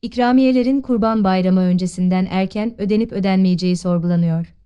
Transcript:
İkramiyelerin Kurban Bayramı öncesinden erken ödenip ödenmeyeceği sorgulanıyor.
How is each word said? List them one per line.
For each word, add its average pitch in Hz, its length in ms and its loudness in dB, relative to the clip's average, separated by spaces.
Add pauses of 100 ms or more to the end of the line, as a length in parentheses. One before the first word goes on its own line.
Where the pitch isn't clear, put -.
İkramiyelerin 254 800 2
Kurban 220 420 0
Bayramı 185 360 2
öncesinden 185 720 0
erken 208 520 -4
ödenip 214 300 -2
ödenmeyeceği 185 680 0
sorgulanıyor. 170 800 -2 (100)